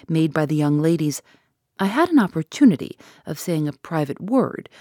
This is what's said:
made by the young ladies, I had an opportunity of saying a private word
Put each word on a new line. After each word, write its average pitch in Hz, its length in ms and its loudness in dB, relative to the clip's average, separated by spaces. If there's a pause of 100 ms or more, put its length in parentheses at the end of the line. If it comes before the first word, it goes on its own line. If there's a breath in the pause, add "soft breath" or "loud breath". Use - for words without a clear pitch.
made 160 260 0
by 156 140 0
the 151 80 -2
young 147 240 2
ladies, 156 420 0 (560 soft breath)
I 196 80 -2
had 285 240 0
an 330 80 4
opportunity 185 800 0 (300 loud breath)
of 156 100 -8
saying 156 300 -4
a 143 60 -6
private 151 460 -6
word 214 500 0 (120)